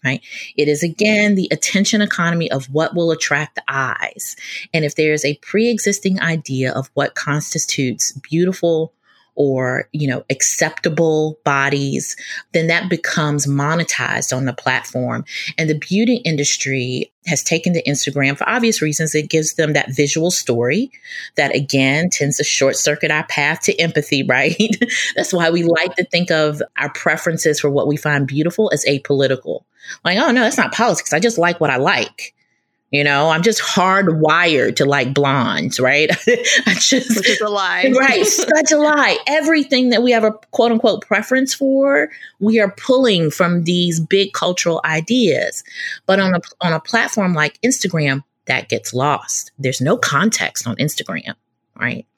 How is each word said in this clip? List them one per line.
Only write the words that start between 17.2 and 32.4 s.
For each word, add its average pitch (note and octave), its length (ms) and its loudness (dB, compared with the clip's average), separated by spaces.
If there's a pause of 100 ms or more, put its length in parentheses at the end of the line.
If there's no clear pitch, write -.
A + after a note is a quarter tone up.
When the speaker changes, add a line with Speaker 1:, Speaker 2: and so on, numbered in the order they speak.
Speaker 1:
has D#3+ 140 -2
taken E3+ 320 0
to E3 100 0
Instagram C#3 540 -2
for - 100 -2
obvious A3+ 340 0
reasons. D#3 340 -2
It D3+ 140 -2
gives D#3 240 0
them D#3 180 0
that C#3 240 -2
visual D#3+ 360 0
story C3 600 0 (460)
that, C#3+ 180 0
again, C#3+ 540 2
tends D3 280 -2
to D3+ 60 -2
short C3+ 320 2
circuit D3 340 -2
our D3+ 180 0
path D3+ 340 -2
to - 180 0
empathy, D3 440 0
<laughs> - 40 -4
right? D#3+ 480 2 (400)
That's - 180 -2
why E3+ 160 2
we E3+ 140 2
like E3+ 320 0
to F3+ 80 -2
think F3 260 -2
of D3+ 320 2 (160)
our C#3+ 140 -4
preferences D#3+ 680 0
for D3 120 0
what C#3 180 0
we D3 80 0
find C#3+ 320 0
beautiful D#3 460 0
as D3 120 -2
apolitical. C3+ 800 0 (400)
Like, F3+ 140 2
"Oh, C#4+ 140 4
no, B3 100 4
that's G#3+ 160 0
not G#3+ 160 0
politics. G#3+ 400 0
I D3+ 80 2
just A#3 160 0
like F3 240 0
what D3 80 0
I C3 80 2
like." - 580 -2 (580)